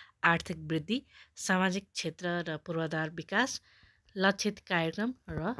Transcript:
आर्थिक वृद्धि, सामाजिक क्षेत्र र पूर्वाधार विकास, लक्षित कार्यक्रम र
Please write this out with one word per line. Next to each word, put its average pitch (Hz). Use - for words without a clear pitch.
आर्थिक 165
वृद्धि, 160
सामाजिक 190
क्षेत्र 170
र 156
पूर्वाधार 160
विकास, 196
लक्षित 196
कार्यक्रम 180
र 165